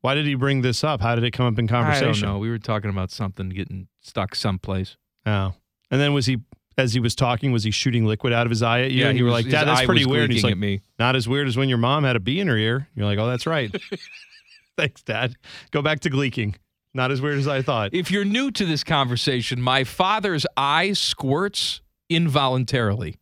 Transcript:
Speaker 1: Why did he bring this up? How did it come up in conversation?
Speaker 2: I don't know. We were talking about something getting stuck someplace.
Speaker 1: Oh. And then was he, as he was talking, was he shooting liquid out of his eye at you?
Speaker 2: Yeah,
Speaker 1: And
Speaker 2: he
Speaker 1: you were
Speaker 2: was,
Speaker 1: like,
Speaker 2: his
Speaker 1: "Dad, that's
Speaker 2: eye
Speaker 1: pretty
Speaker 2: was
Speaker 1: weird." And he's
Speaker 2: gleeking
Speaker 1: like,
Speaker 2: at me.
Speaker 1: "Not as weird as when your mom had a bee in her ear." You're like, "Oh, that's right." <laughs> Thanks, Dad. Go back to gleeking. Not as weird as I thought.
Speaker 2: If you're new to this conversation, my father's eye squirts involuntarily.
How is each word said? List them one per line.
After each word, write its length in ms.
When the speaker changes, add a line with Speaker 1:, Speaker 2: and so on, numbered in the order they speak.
Speaker 1:
Why 120
did 120
he 80
bring 280
this 220
up? 160
How 140
did 100
it 80
come 140
up 120
in 80
conversation? 420
Speaker 2:
I 40
don't 100
know. 40
We 120
were 80
talking 320
about 200
something 380
getting 400
stuck 340
someplace. 640
Speaker 1:
Oh. 280
And 100
then 120
was 140
he, 120
as 160
he 60
was 160
talking, 360
was 120
he 80
shooting 340
liquid 260
out 140
of 40
his 120
eye 200
at 100
you? 80
Speaker 2:
Yeah, 80
Speaker 1:
And 60
Speaker 2:
he 60
Speaker 1:
you 40
were 60
Speaker 2:
was, 80
Speaker 1:
like, 80
Speaker 2:
his 80
Speaker 1:
"Dad, 120
that's 140
Speaker 2:
eye 60
Speaker 1:
pretty 180
Speaker 2:
was 80
Speaker 1:
weird." 120
And 100
he's 80
Speaker 2:
gleeking 180
Speaker 1:
like, 120
Speaker 2:
at 60
me. 40
Speaker 1:
"Not 180
as 100
weird 220
as 80
when 120
your 100
mom 260
had 100
a 60
bee 180
in 80
her 100
ear." 380
You're 120
like, 120
"Oh, 100
that's 180
right." 280
<laughs> 480
Thanks, 260
Dad. 340
Go 100
back 180
to 100
gleeking. 440
Not 160
as 100
weird 180
as 100
I 140
thought. 300
Speaker 2:
If 180
you're 140
new 280
to 120
this 200
conversation, 760
my 240
father's 640
eye 360
squirts 880
involuntarily. 1120